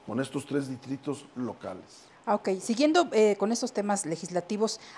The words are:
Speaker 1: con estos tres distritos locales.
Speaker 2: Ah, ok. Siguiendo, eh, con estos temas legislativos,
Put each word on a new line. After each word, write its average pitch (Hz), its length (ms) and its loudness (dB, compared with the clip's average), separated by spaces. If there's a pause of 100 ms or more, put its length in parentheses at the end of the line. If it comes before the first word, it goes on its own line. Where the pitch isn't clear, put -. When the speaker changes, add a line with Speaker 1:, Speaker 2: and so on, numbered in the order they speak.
Speaker 1:
con 110 140 -2
estos 135 260 -4
tres 139 220 -2
distritos 131 580 -6 (100)
locales. 98 720 -8 (200)
Speaker 2:
Ah, 214 80 2
ok. 208 160 0 (100)
Siguiendo, 302 520 4
eh, 214 260 6
con 208 140 2
estos 240 200 -2
temas 208 320 0
legislativos, 180 760 -2 (180)